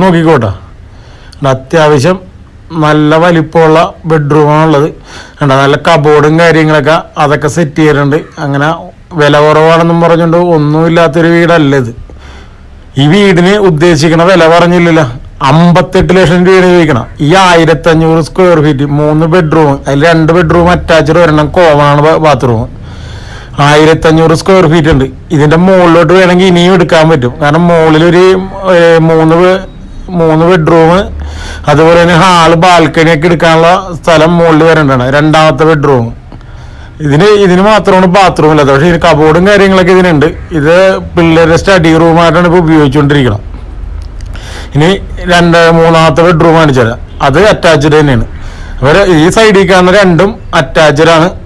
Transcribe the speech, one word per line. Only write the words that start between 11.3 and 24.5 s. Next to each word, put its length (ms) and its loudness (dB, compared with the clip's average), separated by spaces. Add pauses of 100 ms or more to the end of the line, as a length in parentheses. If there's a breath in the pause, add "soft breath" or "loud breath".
വീടല്ല 480 0
ഇത്. 80 -10 (1080 loud breath)
ഈ 20 0 (100)
വീടിന് 400 0 (160)
ഉദ്ദേശിക്കണ 520 0 (100)
വില 120 2 (100)
പറഞ്ഞില്ലല്ലോ, 520 2 (440)
അമ്പത്തെട്ട് 680 2
ലക്ഷം 300 2
രൂപയാണ് 260 2
ചോദിക്കണം. 320 0 (220)
ഈ 20 2 (180)
ആയിരത്തഞ്ഞൂറ് 840 0
സ്ക്വയർ 360 2
ഫീറ്റ്, 220 -2 (120)
മൂന്ന് 360 0
ബെഡ്റൂം, 360 0 (160)
അതിൽ 240 -2
രണ്ട് 280 0
ബെഡ്റൂം 360 0
അറ്റാച്ച്ഡ്, 500 0
ഒരെണ്ണം 320 0
കോമൺ 340 2
ആണ് 160 0
ബാ-, 180 2
ബാത്റൂം. 400 -2 (1000 loud breath)
ആയിരത്തഞ്ഞൂറ് 760 2
സ്ക്വയർ 320 0